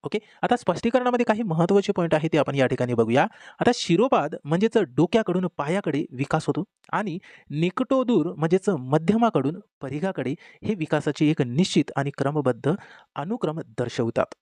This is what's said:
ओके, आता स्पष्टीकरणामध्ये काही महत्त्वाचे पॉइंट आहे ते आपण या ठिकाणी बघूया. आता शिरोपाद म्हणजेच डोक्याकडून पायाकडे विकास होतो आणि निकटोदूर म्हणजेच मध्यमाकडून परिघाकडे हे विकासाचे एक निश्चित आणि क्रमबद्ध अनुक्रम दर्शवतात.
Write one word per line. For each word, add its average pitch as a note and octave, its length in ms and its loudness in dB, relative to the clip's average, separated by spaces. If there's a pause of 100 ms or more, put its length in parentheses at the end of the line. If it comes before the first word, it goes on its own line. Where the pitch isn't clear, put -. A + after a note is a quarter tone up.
ओके, G#3 140 -6 (240)
आता G#3 140 2
स्पष्टीकरणामध्ये A#3+ 680 0
काही A3 180 0
महत्त्वाचे F#3+ 500 2
पॉइंट E3+ 220 0
आहे D#3 180 0
ते D#3+ 40 4
आपण C3+ 180 0
या C3 120 4
ठिकाणी B2 260 0
बघूया. A#2 300 4 (360)
आता B3 140 4
शिरोपाद F3+ 720 0
म्हणजेच F#3+ 340 0
डोक्याकडून F3+ 720 0 (100)
पायाकडे D3+ 540 -2
विकास C#3+ 340 -2
होतो D3+ 180 -2 (280)
आणि F#3 280 -4 (300)
निकटोदूर F#3 880 0
म्हणजेच E3 320 0
मध्यमाकडून D#3+ 880 2 (220)
परिघाकडे D3 540 -6 (280)
हे G#3+ 120 -2
विकासाचे D3+ 500 -2
एक D3+ 160 2
निश्चित C#3 540 0
आणि C#3 220 -2
क्रमबद्ध C3+ 540 0 (440)
अनुक्रम D#3+ 440 -4
दर्शवतात. A#2 840 -4